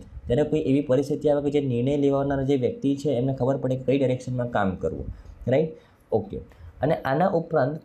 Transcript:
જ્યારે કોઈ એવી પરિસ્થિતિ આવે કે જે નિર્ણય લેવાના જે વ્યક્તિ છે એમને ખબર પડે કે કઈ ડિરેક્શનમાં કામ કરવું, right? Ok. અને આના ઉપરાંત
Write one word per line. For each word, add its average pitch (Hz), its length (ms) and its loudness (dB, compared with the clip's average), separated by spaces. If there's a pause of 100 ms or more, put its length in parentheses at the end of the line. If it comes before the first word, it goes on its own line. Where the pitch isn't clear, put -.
(260)
જ્યારે 123 160 2
કોઈ 151 180 0
એવી 135 200 2
પરિસ્થિતિ 139 480 0
આવે 143 220 2
કે 147 100 2
જે 139 60 0
નિર્ણય 127 300 0
લેવાના 139 460 2
જે 139 140 2
વ્યક્તિ 131 400 0
છે 147 140 -2
એમને 135 240 0
ખબર 135 220 0
પડે 131 200 -2
કે 131 60 -6
કઈ 139 160 2
ડિરેક્શનમાં 127 520 -2
કામ 101 240 0
કરવું, 78 300 -6 (440)
right? 147 200 2 (440)
Ok. - 280 -2 (420)
અને 156 120 2
આના 156 340 0
ઉપરાંત 160 560 0